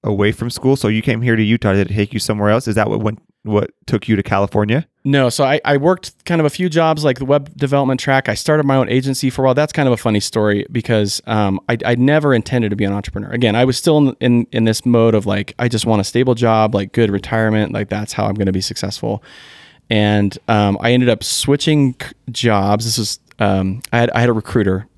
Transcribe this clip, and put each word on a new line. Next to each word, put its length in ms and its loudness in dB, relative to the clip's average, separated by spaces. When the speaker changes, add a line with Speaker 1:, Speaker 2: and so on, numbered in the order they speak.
Speaker 1:
away 280 0
from 180 -6
school? 260 0
So 120 -2
you 160 0
came 180 -2
here 140 2
to 80 2
Utah. 300 0
Did 180 0
it 20 -6
take 180 -2
you 80 -6
somewhere 300 -2
else? 180 0
Is 60 -2
that 160 0
what 120 -2
went, 180 -4
what 260 0
took 220 -2
you 80 2
to 80 -2
California? 640 0
Speaker 2:
No. 260 2
So 140 -2
I, 200 2
I 140 2
worked 480 -2
kind 160 0
of 40 2
a 40 2
few 180 -4
jobs, 360 0
like, 160 0
the 60 -6
web 300 0
development 440 0
track. 280 0
I 60 -2
started 320 0
my 100 2
own 140 2
agency 400 0
for 140 -4
a 20 2
while. 80 4
That's 180 0
kind 160 0
of 60 4
a 40 0
funny 220 0
story 520 0
because, 560 -2
um, 320 0
I, 160 0
I 80 2
never 400 2
intended 360 0
to 60 -2
be 100 -2
an 80 -2
entrepreneur. 360 -8
Again, 260 0
I 100 4
was 120 0
still 220 2
in, 200 2
in, 320 2
in 120 0
this 200 0
mode 300 4
of, 140 0
like, 320 -4
I 80 0
just 180 -2
want 160 2
a 20 -2
stable 300 0
job, 400 2
like, 180 -2
good 200 0
retirement. 600 -2
Like, 180 -6
that's 240 -6
how 120 -2
I'm 80 -2
gonna 180 0
be 100 -2
successful. 640 -8
And, 440 2
um, 340 2
I 120 2
ended 160 2
up 140 0
switching 760 0
c-, 60 -12
jobs. 540 0
This 120 -2
was, 220 -4
um, 440 -2
I 60 2
had, 100 2
I 120 0
had 80 4
a 40 2
recruiter 540 0